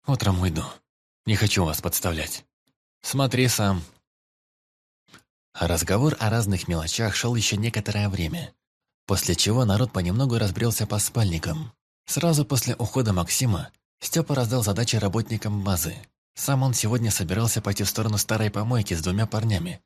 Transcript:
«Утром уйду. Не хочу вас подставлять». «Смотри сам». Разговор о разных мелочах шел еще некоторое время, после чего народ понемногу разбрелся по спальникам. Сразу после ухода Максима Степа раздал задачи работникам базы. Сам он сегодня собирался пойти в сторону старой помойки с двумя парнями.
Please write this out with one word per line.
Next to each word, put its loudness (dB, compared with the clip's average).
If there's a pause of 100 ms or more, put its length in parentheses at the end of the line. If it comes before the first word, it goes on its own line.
«Утром 2
уйду. 0 (600)
Не 2
хочу 4
вас 0
подставлять». -4 (580)
«Смотри 2
сам». 2 (1800)
Разговор 2
о 2
разных 0
мелочах -2
шел 0
еще 0
некоторое -2
время, -4 (540)
после 0
чего 2
народ 2
понемногу 0
разбрелся 0
по -2
спальникам. -2 (340)
Сразу 2
после 0
ухода 0
Максима 0 (300)
Степа -2
раздал 2
задачи 0
работникам -2
базы. -2 (380)
Сам 0
он 2
сегодня 0
собирался 0
пойти -2
в 0
сторону -2
старой 0
помойки 0
с -2
двумя 0
парнями. -2